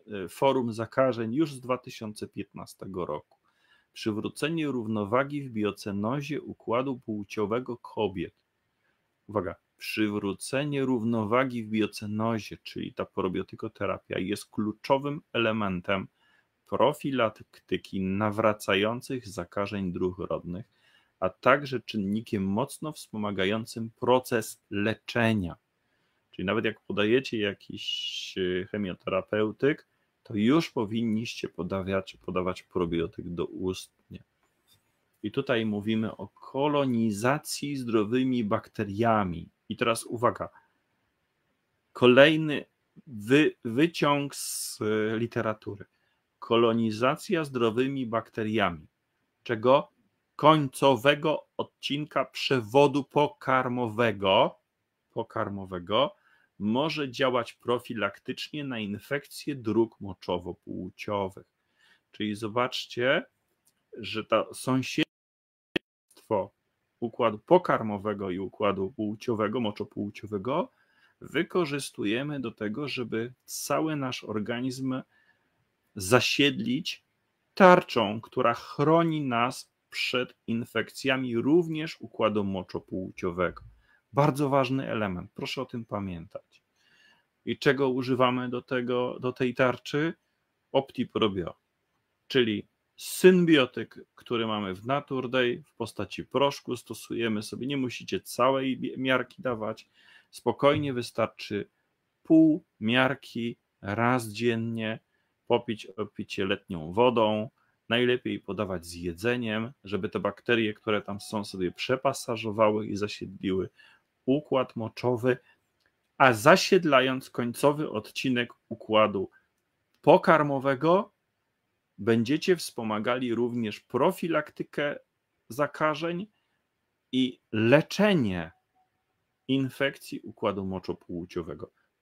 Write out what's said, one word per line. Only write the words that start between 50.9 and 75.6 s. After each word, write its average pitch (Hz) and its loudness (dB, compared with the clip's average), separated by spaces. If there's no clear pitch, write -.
odcinka - -4
przewodu 135 4
pokarmowego, 123 2
pokarmowego 101 -2
może 139 0
działać 123 0
profilaktycznie 117 -6
na 131 -6
infekcje 110 -6
dróg 113 0
moczowo-płciowych. 95 -6
Czyli 104 -6
zobaczcie, 123 -2
że 107 -8
to 104 0
sąsiedztwo 131 -2
układu 113 -2
pokarmowego 107 0
i 90 -4
układu 95 -2
płciowego, 107 -2
moczopłciowego 107 -4
wykorzystujemy 139 -2
do 117 -6
tego, 107 -6
żeby 123 -6
cały 156 -4
nasz 131 -6
organizm 127 -4